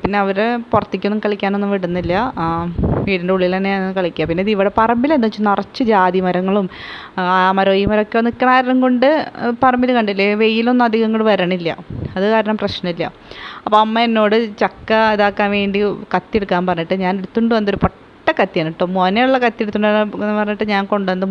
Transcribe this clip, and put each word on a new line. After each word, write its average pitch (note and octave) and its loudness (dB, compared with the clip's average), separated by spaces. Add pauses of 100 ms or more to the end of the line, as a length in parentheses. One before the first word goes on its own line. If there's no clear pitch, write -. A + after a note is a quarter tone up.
പിന്നെ G3 -2
അവരെ G3 0 (280)
പുറത്തേക്കൊന്നും G3+ -2
കളിക്കാനൊന്നും G3+ -2
വിടുന്നില്ല. F3 -2 (280)
ആ, - -2 (640)
വീടിൻ്റെ F#3 0
ഉള്ളിൽ F3+ 2
തന്നെയാണ് G3 0 (100)
കളിക്കുക. E3 -2
പിന്നെ E3 0
ഇത് G#3+ 0
ഇവിടെ G3 2
പറമ്പിൽ A#3+ 4
എന്താ A3+ 2
വെച്ചാൽ G#3+ -4
നിറച്ച് G3+ -2
ജാതി F#3 4
മരങ്ങളും, F#3 0 (520)
ആ, F#3 -2 (260)
ആ - 4
മരം G3 4
ഈ - 2
മരമൊക്കെ G#3+ 0
നിൽക്കണ B3 0
കാരണം B3+ 2
കൊണ്ട്, B3+ 2 (360)
ആ, A#3+ -2 (140)
പറമ്പിൽ B3 2
കണ്ടില്ലേ, G3+ 0 (140)
വെയിലൊന്നും A3+ 2
അധികം A3+ 2
ഇങ്ങോട്ട് A3 0
വരണില്ല, F3+ 0 (460)
അത് F#3+ 0
കാരണം G#3+ 0
പ്രശ്നമില്ല. F3 -6 (640)
അപ്പോൾ G#3 4
അമ്മ A3 0
എന്നോട് G#3+ 2 (260)
ചക്ക - -2 (260)
ഇതാക്കാൻ G3+ 0
വേണ്ടി G3+ 0 (360)
കത്തി - -2
എടുക്കാൻ F#3 -2
പറഞ്ഞിട്ട് E3+ -2
ഞാൻ F#3 0
എടുത്തുകൊണ്ട് A3+ 0
വന്നൊരു G3+ -2
പൊട്ട F#3+ 0 (440)
കത്തിയാണ് E3 -2
ട്ടോ, F#3 0 (100)
മോനെയുള്ള A3 2 (100)
കത്തി A#3 -2
എടുത്തുകൊണ്ട് G#3 0
വരാൻ G#3 -2
പറഞ്ഞിട്ട് G#3 -2
ഞാൻ G3 0 (100)
കൊണ്ടുവന്നത് F#3+ -2